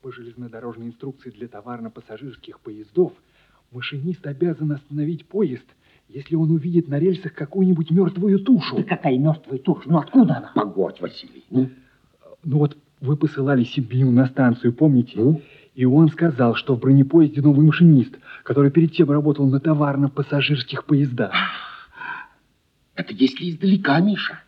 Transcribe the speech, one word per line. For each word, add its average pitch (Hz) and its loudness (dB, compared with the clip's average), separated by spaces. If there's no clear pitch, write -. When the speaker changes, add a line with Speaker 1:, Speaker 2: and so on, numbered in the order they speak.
Speaker 1:
По 131 -16
железнодорожной 117 -16
инструкции 131 -16
для 107 -16
товарно-пассажирских 113 -16
поездов 107 -4
машинист 139 -10
обязан 151 -4
остановить 147 -8
поезд, 185 -4
если 143 -8
он 160 2
увидит 165 0
на 143 -4
рельсах 170 -2
какую-нибудь 165 0
мёртвую 190 0
тушу. 202 0
Speaker 2:
Да - -2
какая 131 -2
мёртвая 156 -2
туша? - -4
Ну 160 2
откуда - 2
она? - -14
Speaker 3:
Погодь, 95 -4
Василий. - -16
Ну? 127 -2
Speaker 1:
Ну 147 -2
вот 147 0
вы 143 -2
посылали 139 0
Сибил 127 0
на 127 4
станцию, 123 0
помните? 131 2
Speaker 3:
Ну? 143 2
Speaker 1:
И 127 -2
он 151 6
сказал, 131 0
что 131 -2
в - -6
бронепоезде 139 4
новый 147 6
машинист, 156 6
который 143 2
перед 165 2
тем 151 2
работал 147 0
на 135 2
товарно-пассажирских 143 -2
поездах. 123 0
Speaker 3:
Это - -10
если 180 -2
издалека, 160 0
Миша. 196 -2